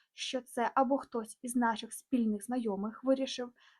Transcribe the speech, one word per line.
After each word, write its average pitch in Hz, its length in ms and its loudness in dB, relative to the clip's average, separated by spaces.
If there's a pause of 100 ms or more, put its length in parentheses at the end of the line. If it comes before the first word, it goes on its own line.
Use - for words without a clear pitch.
(140)
що - 260 -6
це 240 340 -2
або 262 240 4
хтось 226 440 -8
із 247 140 -2
наших 233 360 0
спільних 214 520 0
знайомих 220 600 -2
вирішив 262 480 0 (280)